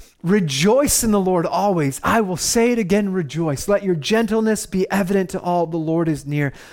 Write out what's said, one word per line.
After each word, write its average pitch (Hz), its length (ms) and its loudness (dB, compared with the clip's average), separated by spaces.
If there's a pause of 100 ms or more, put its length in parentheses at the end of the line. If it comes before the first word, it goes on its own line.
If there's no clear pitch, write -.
(240)
"Rejoice 190 800 2
in 226 80 2
the 208 80 4
Lord 180 260 2
always. 170 580 0
I 226 180 2
will 185 160 -2
say 233 340 2
it 240 80 0
again, 196 340 0
rejoice. 156 540 -4
Let 202 160 2
your 190 100 2
gentleness 220 720 0
be 190 240 -2
evident 190 420 0
to 190 80 -6
all. 175 280 0
The 165 100 -4
Lord 165 320 0
is 139 160 -4
near. 143 280 -2 (200)